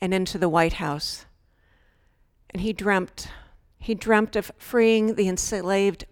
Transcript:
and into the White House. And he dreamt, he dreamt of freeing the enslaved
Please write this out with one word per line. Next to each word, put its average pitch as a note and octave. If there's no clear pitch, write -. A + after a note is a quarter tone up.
and F#3
into F#3
the F3
White E3
House. D#3
And F3+
he G#3+
dreamt, F#3+
he -
dreamt G#3+
of G3+
freeing A3+
the F#3+
enslaved F#3+